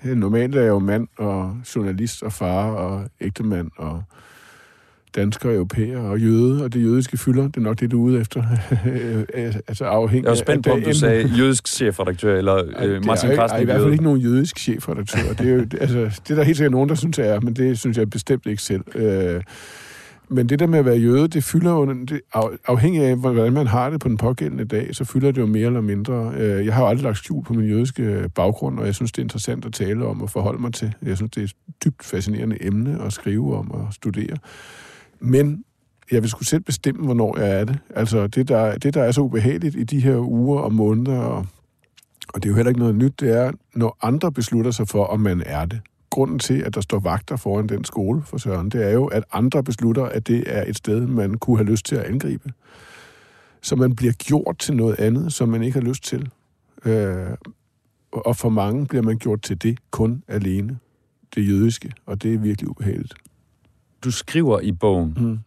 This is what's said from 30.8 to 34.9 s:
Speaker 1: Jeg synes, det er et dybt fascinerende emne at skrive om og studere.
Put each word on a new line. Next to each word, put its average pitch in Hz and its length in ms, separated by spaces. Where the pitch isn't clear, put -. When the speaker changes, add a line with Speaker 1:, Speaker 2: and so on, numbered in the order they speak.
Speaker 1:
Jeg 95 140
synes, 107 140
det 110 100
er 104 40
et 98 80
dybt - 200
fascinerende 104 560
emne 113 420
at 101 100
skrive 113 440
om 101 140
og 107 220
studere. 107 440